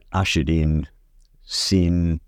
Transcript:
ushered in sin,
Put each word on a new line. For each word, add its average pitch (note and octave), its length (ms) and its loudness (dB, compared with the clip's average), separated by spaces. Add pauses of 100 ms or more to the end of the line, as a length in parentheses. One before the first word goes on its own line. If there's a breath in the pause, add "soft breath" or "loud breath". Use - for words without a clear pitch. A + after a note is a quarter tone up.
(140)
ushered E2 360 0
in D#2 380 0 (540)
sin, F2 840 0